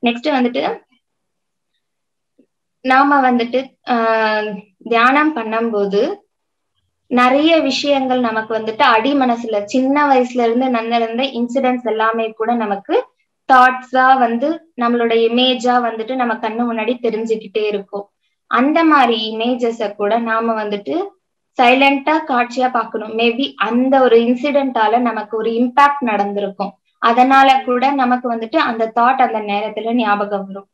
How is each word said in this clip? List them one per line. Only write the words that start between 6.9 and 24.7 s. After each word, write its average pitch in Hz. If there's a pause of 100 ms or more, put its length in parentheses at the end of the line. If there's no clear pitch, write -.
நிறைய 262 (100)
விஷயங்கள் 262
நமக்கு 220
வந்துட்டு 220
அடி 233
மனசுல 233
சின்ன 262 (100)
வயசுல 247
இருந்து 233
நடந்த 233 (100)
incidents 247
எல்லாமே 220
கூட 220
நமக்கு 208 (540)
தாட்ஸா 254 (120)
வந்து 233 (300)
நம்மளோட 240
இமேஜா 247
வந்துட்டு 226
நம்ம 240
கண்ணு 226
முன்னாடி 226
தெரிஞ்சுக்கிட்டே 220
இருக்கும். 202 (460)
அந்த 285
மாதிரி 269
images 226
கூட 208
நாம 226
வந்துட்டு 208 (640)
சைலண்டா 277
காட்சியா 247
பார்க்கணும். 220
Maybe 233 (140)
அந்த 247
ஒரு 240
இன்சிடென்ட்டால 247